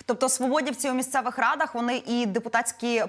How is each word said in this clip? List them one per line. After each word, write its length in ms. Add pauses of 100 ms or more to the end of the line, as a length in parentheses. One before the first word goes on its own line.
Тобто 240
свободівці 600
у 40
місцевих 440
радах, 380
вони 320
і 180
депутатські 840